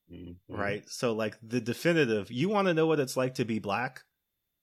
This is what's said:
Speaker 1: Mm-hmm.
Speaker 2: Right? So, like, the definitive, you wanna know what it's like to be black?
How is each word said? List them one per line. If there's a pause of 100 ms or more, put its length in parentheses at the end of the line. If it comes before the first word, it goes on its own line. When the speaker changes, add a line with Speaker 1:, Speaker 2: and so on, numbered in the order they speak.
(120)
Speaker 1:
Mm-hmm.
Speaker 2:
Right?
So,
like, (100)
the
definitive,
you
wanna
know
what
it's
like
to
be
black? (580)